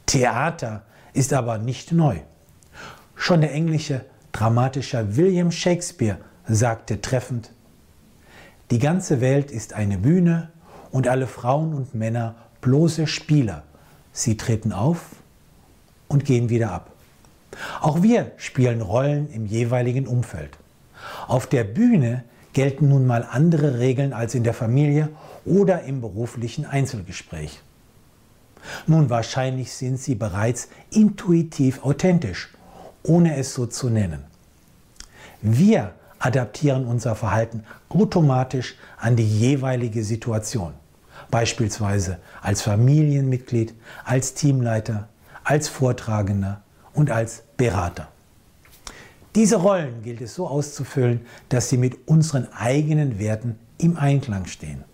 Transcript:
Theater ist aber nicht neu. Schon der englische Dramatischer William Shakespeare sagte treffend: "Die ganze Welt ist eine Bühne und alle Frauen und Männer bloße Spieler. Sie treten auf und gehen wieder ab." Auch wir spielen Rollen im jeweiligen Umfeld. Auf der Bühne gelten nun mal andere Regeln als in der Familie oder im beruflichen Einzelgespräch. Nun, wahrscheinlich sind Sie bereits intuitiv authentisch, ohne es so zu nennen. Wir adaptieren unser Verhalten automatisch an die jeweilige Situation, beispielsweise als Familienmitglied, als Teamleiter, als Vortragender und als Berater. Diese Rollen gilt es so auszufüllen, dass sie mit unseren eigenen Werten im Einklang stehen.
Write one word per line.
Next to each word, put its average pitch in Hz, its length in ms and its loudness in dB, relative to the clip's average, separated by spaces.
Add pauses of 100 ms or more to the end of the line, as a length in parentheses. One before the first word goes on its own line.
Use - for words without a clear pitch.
Theater 123 800 -2 (320)
ist 139 180 0
aber 117 260 -2
nicht 117 320 -8
neu. 151 280 2 (1000)
Schon 170 240 2
der 147 120 2
englische 156 520 -2 (260)
Dramatischer 117 880 0
William 175 340 4
Shakespeare 170 680 -2 (280)
sagte 110 540 0
treffend: 123 500 -4 (1200)
"Die 120 80 2
ganze 151 440 0
Welt 139 280 2
ist - 220 -10
eine 101 240 -2
Bühne 170 540 2 (400)
und 131 180 0
alle 131 180 0
Frauen 151 460 -2
und 135 220 -6
Männer 113 400 -4 (260)
bloße 156 460 2
Spieler. 110 560 0 (500)
Sie 107 240 -2
treten 110 360 -2
auf 135 400 -2 (960)
und 143 180 0
gehen 120 240 2
wieder 113 220 0
ab." - 180 -10 (880)
Auch 156 220 2
wir 214 340 4
spielen 120 460 0
Rollen 143 500 0
im 110 140 -6
jeweiligen 120 600 0
Umfeld. 92 520 -4 (680)
Auf - 200 -2
der 120 180 0
Bühne 127 600 2 (280)
gelten 135 380 2
nun 131 160 4
mal 120 240 2
andere 147 480 2
Regeln 131 340 0
als 113 220 -4
in 120 100 0
der 117 100 0
Familie 147 540 2 (380)
oder 185 380 2
im 131 180 -6
beruflichen 113 640 -6
Einzelgespräch. 98 960 -6 (1200)
Nun, 156 220 6
wahrscheinlich 127 640 -2
sind 127 260 -6
Sie 131 180 -4
bereits 107 520 -2 (220)
intuitiv 170 920 2
authentisch, 151 680 0 (520)
ohne 165 320 4
es 135 180 -4
so 123 120 -2
zu - 220 -4
nennen. 90 360 -2 (1160)
Wir 123 520 4 (260)
adaptieren 131 680 0
unser 117 280 -2
Verhalten 110 480 -2 (260)
automatisch 139 840 2 (240)
an 120 160 2
die 113 140 4
jeweilige 123 720 0
Situation, 110 720 -4 (580)
beispielsweise 101 880 -2 (240)
als 101 200 -2
Familienmitglied, 127 1120 2 (300)
als 127 300 -2
Teamleiter, 117 760 0 (360)
als 147 240 0
Vortragender 104 920 -2 (320)
und 143 180 2
als 113 320 -4 (120)
Berater. 98 520 -2 (1300)
Diese 220 200 4
Rollen 160 460 0
gilt 117 200 -10
es 113 120 -12
so 175 140 -6
auszufüllen, 127 720 0 (300)
dass 123 180 0
sie 131 80 0
mit 127 320 -2
unseren 156 440 4
eigenen 143 680 0
Werten 110 360 -4 (220)
im 170 200 2
Einklang 131 480 0
stehen. 71 360 -14 (120)